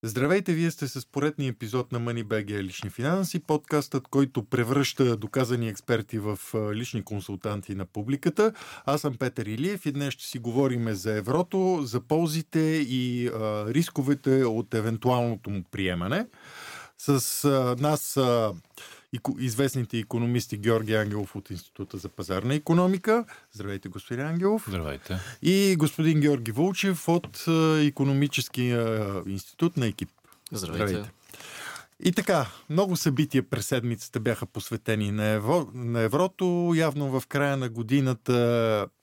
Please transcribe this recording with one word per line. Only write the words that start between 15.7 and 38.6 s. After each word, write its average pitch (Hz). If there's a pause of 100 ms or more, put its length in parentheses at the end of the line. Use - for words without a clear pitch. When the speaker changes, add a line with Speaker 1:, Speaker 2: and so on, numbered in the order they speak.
Speaker 1:
приемане. 95 (720)
С, -
а, 131
нас, 147
а, 120 (600)
ико-, 127
известните 127
икономисти 120
Георги 110
Ангелов 104
от 95
Института 95
за 92
пазарна 98
икономика. 185 (280)
Здравейте, 101
господин 120
Ангелов. 190
Speaker 2:
Здравейте. 85 (240)
Speaker 1:
И 190
господин 156
Георги 131
Вълчев 180
от, -
а, 160
Икономическия 127 (200)
институт 98
на 127
екип. - (440)
Speaker 3:
Здравейте. 92
Speaker 1:
Здравейте. 104 (920)
И 180
така, 170 (240)
много 180
събития 143
през 113
седмицата 120
бяха 110
посветени 107
на 107
евро-, 110
на 117
еврото. 175
Явно 143
в -
края 143
на 127
годината 117 (140)